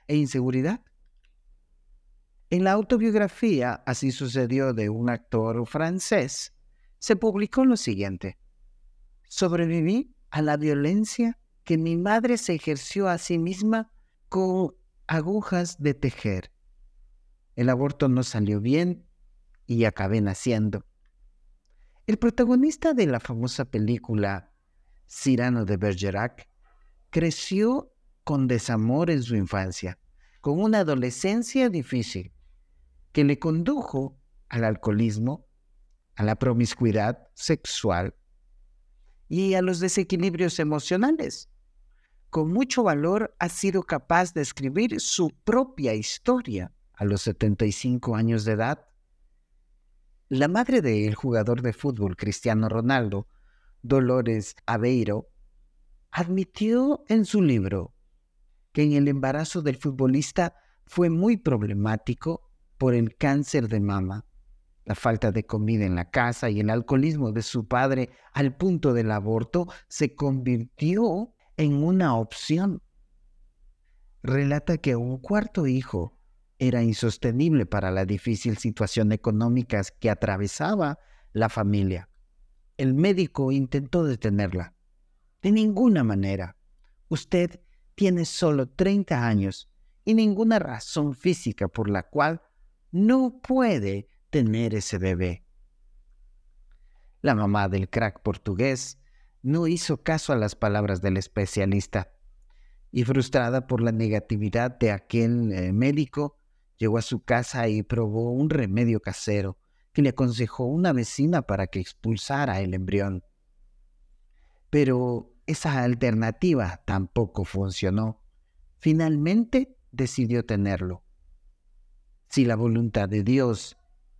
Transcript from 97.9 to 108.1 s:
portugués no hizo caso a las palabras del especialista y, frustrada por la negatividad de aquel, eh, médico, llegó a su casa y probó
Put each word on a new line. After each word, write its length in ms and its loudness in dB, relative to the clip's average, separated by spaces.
portugués 760 -4
no 260 0
hizo 340 -2
caso 300 -2
a 40 2
las 200 -2
palabras 460 -2
del 160 0
especialista 920 -2
y, 140 0
frustrada 640 0
por 120 0
la 120 2
negatividad 840 -2
de 140 2
aquel, 640 0
eh, 200 -2
médico, 680 0
llegó 180 2
a 60 0
su 220 -6
casa 440 0
y 140 0
probó 500 -2